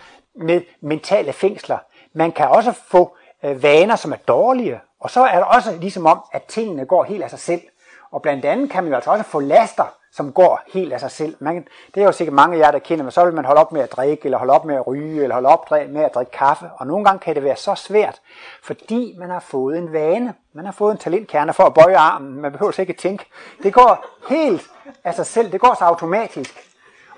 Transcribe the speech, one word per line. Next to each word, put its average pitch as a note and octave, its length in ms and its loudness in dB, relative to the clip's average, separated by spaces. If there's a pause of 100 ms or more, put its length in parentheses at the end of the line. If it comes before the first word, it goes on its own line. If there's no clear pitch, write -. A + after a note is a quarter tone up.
(360)
med F3 260 -2 (200)
mentale D#3 520 -4
fængsler. F#3+ 440 -4 (360)
Man - 180 -2
kan D3 160 0
også C3+ 240 2
få, - 460 0 (260)
øh, C#3 200 -4
vaner, D#3+ 320 6
som D#3 160 -8
er A2+ 60 -8 (100)
dårlige, F#3 520 0 (200)
og - 100 -10
så B3+ 160 4
er G#3+ 100 0
det F3+ 120 2
også A3 320 2
ligesom F#3 260 -8
om, E3 140 4 (120)
at - 120 -8
tingene F#3 420 -8
går E3 180 2
helt F#3+ 200 -6
af A#2+ 60 -10
sig C3 100 -16
selv. E3+ 220 -6 (500)
Og C#3+ 100 -8
blandt C#3+ 240 -2
andet A#3+ 260 -2
kan F#3 120 -4
man D#3+ 80 -4
jo C3+ 40 0
altså B2 160 -2
også G#3+ 120 0
få - 160 -6
laster, E3 440 0 (280)
som C#3+ 200 -10
går F3+ 360 4
helt F3+ 260 -6
af A#2+ 60 -8
sig B2+ 120 -10
selv. D#3 280 -8
Man, D#3+ 280 -8 (280)
det G3 60 0
er G#3 40 4
jo F#3 60 6
sikkert D#3 220 -4
mange D#3 220 4
af D#3+ 40 0
jer, D3+ 120 6
der C#3+ 80 -4
kender, D#3 240 -4
men B2+ 80 -10
så F3 140 4
vil F3 80 0
man D#3+ 120 -6
holde D3 160 6
op D#3+ 100 2
med D#3 100 -4
at A#2+ 100 -6
drikke, D3 340 -4
eller B2+ 120 -2
holde B2 160 2
op D#3+ 120 2
med D3 100 -4
at B2+ 120 -4
ryge, D3 360 -6
eller A#2+ 100 -2
holde B2+ 160 0
op E3 200 2
dri-, D3 180 0
med D3 140 -6
at D3 140 -2
drikke B2 160 -6
kaffe. D3+ 460 -2
Og B2+ 100 -12
nogle F#3+ 180 -4
gange F#3+ 140 4
kan D#3+ 160 -6
det C#3 80 -2
være C#3+ 120 0
så G3+ 200 -6
svært, - 460 -2 (420)
fordi A3 560 -8
man F3+ 100 -14
har F3+ 100 -8
fået C3+ 380 -4
en E3+ 160 -8
vane. F#3 400 -2 (200)
Man F#3+ 120 -16
har G3 60 -10
fået G#3 200 0
en G#3 60 -6
talentkerne D#3+ 560 -4
for F#3+ 100 4
at D3 100 4
bøje F3 240 8
armen. D3 440 0
Man C#3+ 100 -8
behøver C#3+ 200 -4
slet F#3+ 120 -6
ikke E3+ 100 -8
at - 60 -14
tænke. G3 260 -6 (380)
Det G3+ 100 0
går B3 320 6 (240)
helt C4 420 -2 (320)
af E3+ 100 -6
sig D#3+ 120 -6
selv. A3+ 260 -2
Det F#3 100 -4
går B3 120 4
så F#3+ 120 -2
automatisk. E3+ 800 -2 (540)